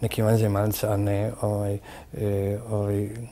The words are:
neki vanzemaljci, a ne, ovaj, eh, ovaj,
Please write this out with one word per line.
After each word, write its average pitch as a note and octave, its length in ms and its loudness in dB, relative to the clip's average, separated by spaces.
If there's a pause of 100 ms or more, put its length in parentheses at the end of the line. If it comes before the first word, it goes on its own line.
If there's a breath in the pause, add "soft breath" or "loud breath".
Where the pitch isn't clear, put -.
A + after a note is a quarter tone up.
neki A2+ 200 -2
vanzemaljci, G#2+ 640 4
a G#2 120 2
ne, G2+ 340 0 (100)
ovaj, G#2 360 0 (360 loud breath)
eh, G2+ 460 0 (120)
ovaj, G2+ 380 0 (220)